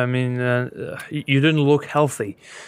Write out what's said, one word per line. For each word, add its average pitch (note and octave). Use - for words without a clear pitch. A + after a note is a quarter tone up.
I B2
mean, B2
uh, B2
y-, D3+
you C3+
didn't D#3
look C#3
healthy. B2+